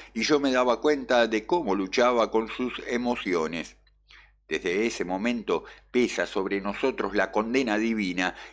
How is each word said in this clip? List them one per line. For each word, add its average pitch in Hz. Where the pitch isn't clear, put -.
y 113
yo 147
me 139
daba 127
cuenta 127
de 110
cómo 151
luchaba 110
con 110
sus 123
emociones. 90
Desde 90
ese 110
momento 98
pesa 113
sobre 98
nosotros 101
la 95
condena 113
divina 95